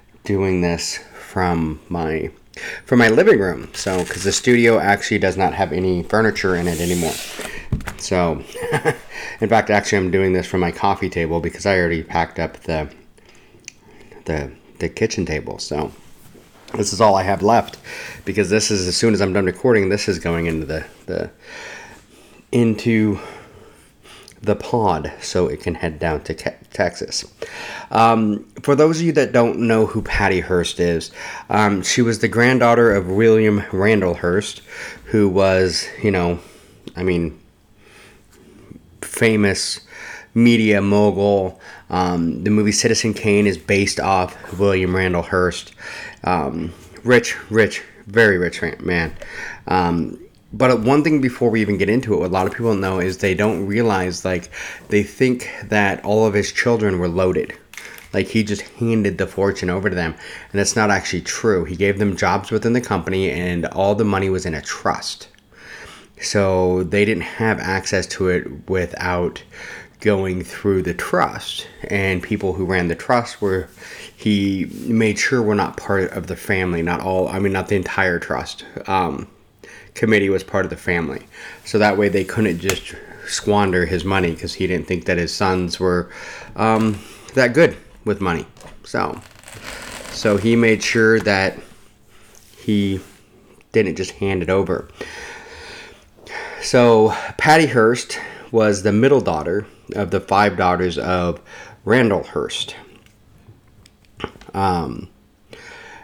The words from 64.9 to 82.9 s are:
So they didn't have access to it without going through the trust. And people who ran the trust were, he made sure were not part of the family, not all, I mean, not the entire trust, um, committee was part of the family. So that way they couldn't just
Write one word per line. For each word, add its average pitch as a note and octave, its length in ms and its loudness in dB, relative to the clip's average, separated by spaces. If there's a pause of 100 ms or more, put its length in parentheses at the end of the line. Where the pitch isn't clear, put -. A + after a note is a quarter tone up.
So F#2 640 2
they G2+ 220 2
didn't G2+ 200 0
have A2 360 -2
access F#2+ 480 -2
to F#2 200 -2
it - 400 -4
without F2+ 720 -2 (580)
going F#2+ 420 0
through F#2+ 400 0
the F2 120 -4
trust. - 720 -4 (220)
And F#2+ 340 -2
people G2 320 -4
who F#2 100 -4
ran F2+ 240 0
the E2 60 -2
trust - 480 -2
were, F#2+ 260 -2 (480)
he G2 540 0 (160)
made A2+ 320 2
sure B2 240 0
were G#2+ 120 2
not F#2 220 0
part G2 360 -2
of E2+ 140 -8
the F2+ 100 -8
family, F#2 440 -2
not F2 200 -2
all, F#2 280 0
I F#2+ 100 -4
mean, G2 140 0
not F#2+ 160 -4
the G#2 80 0
entire F#2 420 0
trust, - 460 -8 (220)
um, F2+ 400 -2 (640)
committee G#2 360 2
was F#2 160 0
part F#2+ 200 -2
of F2 60 -6
the E2+ 60 -8
family. E2 500 -4 (380)
So - 140 -2
that G#2 200 4
way G2+ 100 4
they F#2+ 160 0
couldn't F2+ 360 -2
just - 340 -6 (320)